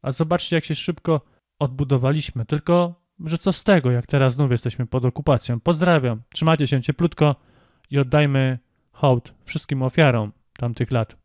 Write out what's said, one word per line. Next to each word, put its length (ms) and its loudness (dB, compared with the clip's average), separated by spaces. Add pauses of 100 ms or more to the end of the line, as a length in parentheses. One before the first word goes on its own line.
A 100 -6
zobaczcie, 440 -2
jak 80 -2
się 100 -6
szybko 460 -2 (380)
odbudowaliśmy. 840 -2
Tylko, 600 0 (200)
że 140 -4
co 140 -2
z 120 -6
tego, 260 4
jak 160 -2
teraz 280 2
znów 160 0
jesteśmy 360 -2
pod 180 -4
okupacją. 560 0
Pozdrawiam. 640 0 (120)
Trzymajcie 320 2
się 160 0
cieplutko 540 0 (540)
i 80 0
oddajmy 600 2 (340)
hołd 420 0 (100)
wszystkim 380 -6
ofiarom 500 2 (260)
tamtych 320 -4
lat. 340 -4